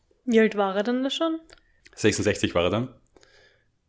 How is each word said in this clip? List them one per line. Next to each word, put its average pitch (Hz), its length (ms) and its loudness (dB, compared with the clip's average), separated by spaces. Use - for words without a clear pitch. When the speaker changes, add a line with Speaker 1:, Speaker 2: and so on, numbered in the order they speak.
Speaker 1:
Wie 226 140 4
alt 214 160 2
war 196 200 0
er 208 80 0
dann 247 200 -2
da 277 60 -2
schon? 320 300 -2
Speaker 2:
Sechsundsechzig 101 600 0
war 87 80 2
er 90 60 2
dann. 113 260 -4